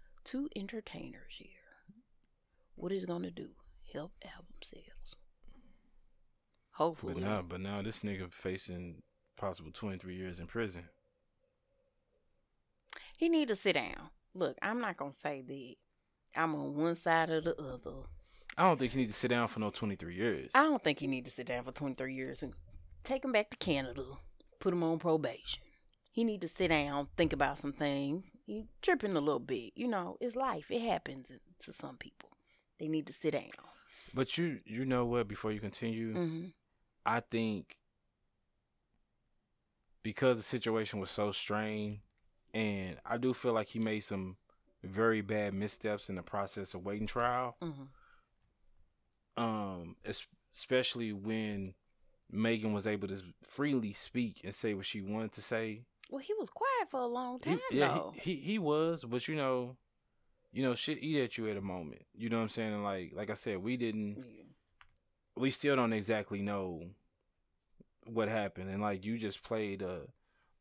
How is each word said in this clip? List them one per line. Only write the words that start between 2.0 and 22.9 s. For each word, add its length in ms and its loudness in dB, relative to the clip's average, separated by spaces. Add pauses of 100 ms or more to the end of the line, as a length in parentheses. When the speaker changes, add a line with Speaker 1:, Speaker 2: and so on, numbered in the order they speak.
Speaker 1:
What 180 -2
is 100 0
it 40 -4
gonna 220 -2
do? 200 -10 (420)
Help 220 -8 (100)
album 220 -14 (180)
sales. 540 -14 (1600)
Hopefully. 400 0
Speaker 2:
But 80 -2
now, 180 0
but 180 -8
now 220 -4
this 180 -4
nigga 320 -4
facing 720 -6 (320)
possible 360 -6
twenty-three 440 -6
years 240 -8
in 80 -8
prison. 380 -4 (2250)
Speaker 1:
He 120 4
need 200 6
to 60 2
sit 180 4
down. 360 -2 (240)
Look, 280 0
I'm 180 0
not 180 -2
gonna 160 -6
say 280 -4
that 1000 -12
I'm 140 2
on 200 -2
one 200 4
side 340 4
or 120 2
the 200 0
other. 460 -8 (500)
Speaker 2:
I 60 6
don't 160 8
think 140 2
he 60 2
need 100 4
to 40 -4
sit 140 2
down 220 4
for 100 -4
no 100 2
twenty-three 460 -2
years. 400 0
Speaker 1:
I 80 10
don't 180 4
think 180 4
he 80 -2
need 180 0
to 60 -10
sit 140 -8
down 200 -2
for 80 -6
twenty-three 420 -2
years. 260 -6
And 120 -4 (500)